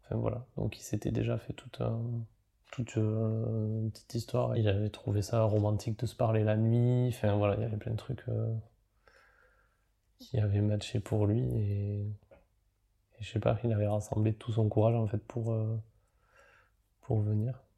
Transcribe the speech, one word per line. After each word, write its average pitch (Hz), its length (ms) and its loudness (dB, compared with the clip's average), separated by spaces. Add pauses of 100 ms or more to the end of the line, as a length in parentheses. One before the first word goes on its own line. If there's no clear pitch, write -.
Enfin - 140 -6
voilà, 113 280 -2 (120)
donc 107 200 -2
il - 60 -18
s'était - 280 -4
déjà 117 260 0
fait - 160 -8
tout - 300 -10
un, 113 160 -2 (720)
toute, - 260 -4
euh, 110 840 0
une 110 100 -2
petite - 240 -18
histoire. 120 420 0
Il 110 100 4
avait 104 220 2
trouvé 104 320 -2
ça 113 220 2
romantique 107 560 2
de - 60 -2
se 110 100 -6
parler 110 280 2
la 107 140 4
nuit, 120 520 4
enfin 104 260 2
voilà, 104 200 4
il 104 60 -2
y 110 40 0
avait 107 120 -4
plein 113 160 -4
de 110 40 -2
trucs, - 320 -8
euh, 110 240 -2 (1700)
qui - 200 -2
avaient 101 220 2
matché 104 380 0
pour 107 260 0
lui 107 160 2
et, 104 600 -2 (1160)
et 110 40 -12
je - 80 -12
sais 113 80 -2
pas, 113 240 2
il 117 100 2
avait 104 140 2
rassemblé 107 460 0
tout - 180 -8
son 107 180 2
courage 110 260 4
en 113 120 0
fait 110 180 -4
pour, 113 280 -4
euh, 110 220 -2 (1300)
pour 110 200 0
venir. 107 400 -2 (160)